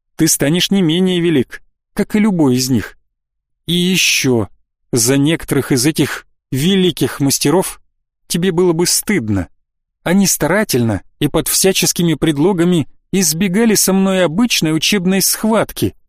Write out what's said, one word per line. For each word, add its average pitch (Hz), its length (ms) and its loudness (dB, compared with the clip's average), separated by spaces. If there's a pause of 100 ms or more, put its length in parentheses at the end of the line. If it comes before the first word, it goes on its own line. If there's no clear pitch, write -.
(180)
ты 156 100 2
станешь 160 420 0
не 196 120 2
менее 180 400 0
велик, 160 400 -2 (320)
как - 240 -2
и - 20 4
любой 165 380 2
из 127 120 -2
них. 117 280 -2 (680)
И 160 60 -8
еще, 170 800 0 (420)
за 123 240 0
некоторых 143 560 -2
из 127 140 0
этих - 420 -2 (240)
великих 170 720 0
мастеров 143 600 0 (460)
тебе 180 240 0
было 175 220 2
бы 170 120 0
стыдно. 110 600 -2 (560)
Они 185 240 2
старательно 143 760 0 (180)
и 147 100 0
под 156 180 -2
всяческими 170 680 0
предлогами 165 720 0 (240)
избегали 196 640 2
со - 180 2
мной 190 320 2
обычной 170 500 0
учебной 190 460 0
схватки 196 720 -2 (140)